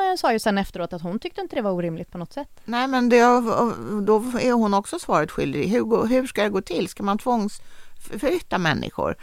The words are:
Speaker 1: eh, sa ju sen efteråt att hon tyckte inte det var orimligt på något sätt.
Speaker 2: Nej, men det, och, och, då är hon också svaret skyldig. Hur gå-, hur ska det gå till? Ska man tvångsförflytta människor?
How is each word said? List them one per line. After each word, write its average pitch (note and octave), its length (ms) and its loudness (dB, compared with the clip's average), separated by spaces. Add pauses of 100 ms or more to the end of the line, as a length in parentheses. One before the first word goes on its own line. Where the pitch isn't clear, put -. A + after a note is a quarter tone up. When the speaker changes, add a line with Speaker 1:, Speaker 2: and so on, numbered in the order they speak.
(100)
Speaker 1:
eh, F#4 60 0
sa D4+ 160 2
ju A3 60 2
sen G3+ 200 0
efteråt F#3 340 -4
att E3+ 100 -8
hon F3+ 160 -4
tyckte F#4 220 -10
inte F4 160 -8
det B3+ 60 -2
var G3+ 80 0
orimligt E3+ 400 -4
på F#3 80 -12
något E3+ 140 -10
sätt. - 320 -12
Speaker 2:
Nej, A#3+ 240 -2
men B3+ 200 2
det, A#3+ 180 8
och, B3 360 4
och, G3+ 400 -2
då G#3+ 140 4 (240)
är B3 120 2
hon A3 220 2
också G3+ 240 -2
svaret D#3+ 320 0
skyldig. C#3+ 380 -2
Hur A#3+ 140 2
gå-, A3 240 2
hur B3+ 200 2
ska G3+ 160 -2
det G#3+ 60 2
gå G3 120 -2
till? D#4 280 -4
Ska - 140 -12
man G3+ 160 0
tvångsförflytta - 1400 -4
människor? D3+ 640 -2